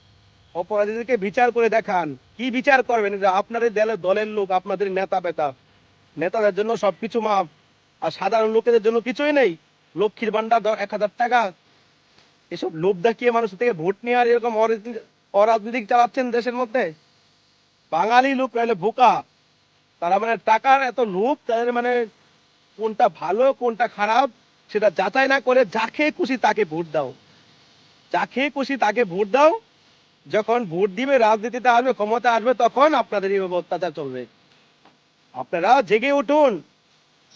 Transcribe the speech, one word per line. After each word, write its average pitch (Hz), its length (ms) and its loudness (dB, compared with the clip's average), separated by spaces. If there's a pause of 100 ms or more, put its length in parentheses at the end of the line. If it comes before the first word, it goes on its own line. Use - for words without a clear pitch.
(540)
অপরাধীদেরকে 208 640 -4
বিচার 220 360 0
করে 233 160 2
দেখান। 180 480 -2 (200)
কি 254 140 -6
বিচার 254 320 2
করবেন? 220 320 -2
এটা 196 160 0
আপনাদের 220 440 0
দলে-, 220 220 0
দলের 196 300 0
লোক, 208 240 -4
আপনাদের 190 420 -2
নেতা 185 280 -2
পেতা, 160 340 -4 (640)
নেতাদের 202 360 0
জন্য 214 220 -2
সবকিছু 208 440 -2
মাফ, 208 260 0 (540)
আর 160 100 -4
সাধারণ 220 400 0
লোকেদের 226 320 2
জন্য 226 180 0
কিছুই 294 320 -2
নেই। 233 240 2 (400)
লক্ষ্মীর 202 340 -4
ভান্ডার 220 320 0
দ-, 185 40 -4
এক 202 240 -2
হাজার 208 180 -2 (100)
টাকা, 233 340 0 (1000)
এসব 170 240 -8
লোভ 175 220 0
দেখিয়ে 233 340 0
মানুষ 233 200 0
থেকে 233 220 -2
ভোট 175 300 -4
নিয়ে 240 140 -2
আর 247 100 4
এরকম 233 320 0
অরাজনীতি-, 226 420 -2 (320)
অরাজনীতি 220 540 2
চালাচ্ছেন 240 440 0
দেশের 240 240 -4
মধ্যে। 233 380 -4 (1000)
বাঙালি 240 440 2
লোক 254 220 -4
নাহলে 233 180 0
বোকা, 208 500 2 (760)
তারা 180 180 2
মানে 226 180 -2
টাকার 254 460 2
এত 247 180 -2
লোভ, 220 360 0 (100)
তাদের 240 260 0
মানে 240 340 0 (720)
কোনটা 214 320 0
ভালো 196 440 0
কোনটা 233 360 -2
খারাপ 220 420 0 (420)
সেটা 208 180 2
যাচাই 202 380 0
না 269 120 0
করে 254 240 2
যাকে 233 460 -4
খুশি 262 260 -4
তাকে 214 280 0
ভোট 165 280 -6
দাও, 131 220 -4 (1000)
যাকে 247 380 -2
খুশি 269 260 -6
তাকে 220 280 0
ভোট 196 240 -4
দাও। 302 320 4 (720)
যখন 220 320 0
ভোট 185 260 -2
দিবে, 262 280 0
রাজনীতিতে 220 500 0
আসবে, 247 240 4
ক্ষমতা 220 420 0
আসবে, 226 200 0
তখন 254 400 2
আপনাদের 202 380 -2
এইভাবে 190 220 -2
অত্যাচার 175 360 -4
চলবে। 131 360 -10 (1040)
আপনারা 170 500 2
জেগে 220 300 0
উঠুন 277 500 2 (720)